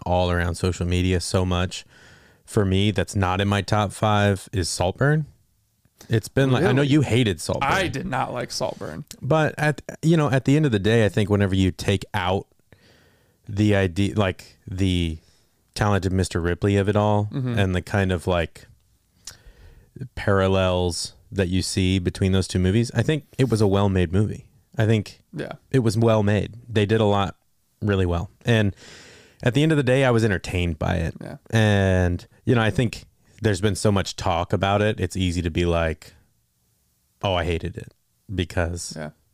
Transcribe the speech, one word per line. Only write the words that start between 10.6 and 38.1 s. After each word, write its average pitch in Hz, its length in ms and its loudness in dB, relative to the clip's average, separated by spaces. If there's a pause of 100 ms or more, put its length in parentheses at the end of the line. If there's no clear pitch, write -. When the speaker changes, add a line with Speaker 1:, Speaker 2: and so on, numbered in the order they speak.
Speaker 1:
of 127 80 2
the 104 60 2
day, 110 260 4
I 101 40 2
think 98 200 0
whenever 101 260 2
you 92 160 4
take - 320 -2 (100)
out 95 340 -2 (1000)
the 104 280 2
idea, 98 400 0
like, 95 420 -2 (100)
the 90 520 0 (560)
talented 98 360 0
Mister 90 300 -2
Ripley 87 340 0
of 98 140 2
it 104 80 0
all 104 340 2
Speaker 2:
Mm-hmm. 127 260 -6
Speaker 1:
and 95 160 0
the 90 80 -2
kind 98 300 -2
of, 87 160 -4
like, 87 400 -2 (1500)
parallels 95 1000 0 (180)
that 95 160 0
you 90 140 0
see 95 380 0
between 95 320 0
those 95 160 0
two - 120 -2
movies, 98 340 0
I 120 80 0
think 151 240 -2 (120)
it 127 120 0
was 110 120 0
a 107 60 4
well-made 95 440 2
movie. 104 360 -2 (300)
I 110 80 0
think 107 360 -2 (120)
Speaker 2:
Yeah. - 200 -10 (180)
Speaker 1:
it 135 80 2
was 110 180 0
well 113 260 2
made. 101 320 -2 (120)
They 104 180 2
did 110 140 2
a 107 60 2
lot 101 300 0 (460)
really 98 240 2
well. 87 240 -2 (140)
And 110 320 2 (680)
at 120 100 0
the 139 100 0
end 160 80 2
of 151 60 2
the 143 60 2
day, 127 200 2
I 131 80 4
was 113 140 2
entertained 87 540 -2
by 87 160 0
it. 82 260 -4
Speaker 2:
Yeah. - 160 -14 (140)
Speaker 1:
And, 95 720 2 (200)
you 123 100 2
know, 117 60 2
I 107 100 0
think - 340 -4 (360)
there's 101 200 0
been 101 140 0
so 107 160 0
much 95 240 -2
talk 87 380 -2
about 98 280 2
it, 104 180 0
it's 92 180 -4
easy 90 240 0
to 85 100 -2
be 85 140 0
like, 82 480 -2 (1080)
"Oh, 101 120 0
I 87 100 0
hated 82 340 -6
it," - 160 -16 (400)